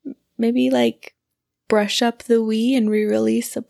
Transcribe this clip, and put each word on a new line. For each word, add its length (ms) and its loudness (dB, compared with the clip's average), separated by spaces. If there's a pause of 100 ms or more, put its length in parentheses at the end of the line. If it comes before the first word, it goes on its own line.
m-, 100 -14 (220)
maybe, 320 0
like, 460 -2 (520)
brush 340 0
up 220 -2
the 120 2
Wii 420 0
and 120 2
re-release 680 0
a, 120 -10